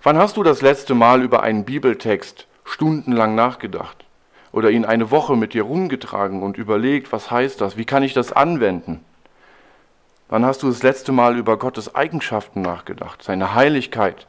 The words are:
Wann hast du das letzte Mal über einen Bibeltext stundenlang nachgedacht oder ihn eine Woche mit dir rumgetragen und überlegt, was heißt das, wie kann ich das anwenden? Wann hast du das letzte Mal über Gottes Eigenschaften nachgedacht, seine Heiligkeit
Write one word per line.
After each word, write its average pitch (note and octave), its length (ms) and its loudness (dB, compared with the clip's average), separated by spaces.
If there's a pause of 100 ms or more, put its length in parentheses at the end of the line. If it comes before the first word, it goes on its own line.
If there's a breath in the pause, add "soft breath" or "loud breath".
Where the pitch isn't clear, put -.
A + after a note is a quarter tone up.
Wann D3+ 160 4
hast G3+ 200 2
du G#3 60 0
das D3 180 4
letzte C3+ 340 2
Mal A#2+ 260 6
über B2 220 2
einen G#2+ 220 -2
Bibeltext A#2 840 -2 (160)
stundenlang B2 720 0
nachgedacht A2+ 680 -4 (480 soft breath)
oder A2 180 4
ihn A2+ 140 2
eine A2+ 260 0
Woche D3+ 240 2
mit A2 180 0
dir A2 100 0
rumgetragen G2+ 800 -4
und G2 160 -6
überlegt, A2+ 540 -2
was A2 200 -8
heißt C3 280 -2
das, G2 160 -4
wie A2+ 80 -8
kann C#3 180 0
ich C3+ 120 -2
das A#2+ 180 -2
anwenden? G#2 720 0 (1300 soft breath)
Wann A2+ 160 0
hast C3+ 180 -2
du C3+ 60 2
das B2 140 -4
letzte C3+ 280 0
Mal A#2+ 260 2
über A2 200 0
Gottes A#2+ 380 -8
Eigenschaften C#3 680 -4
nachgedacht, - 600 -8
seine F#2+ 320 -4
Heiligkeit A#2 760 0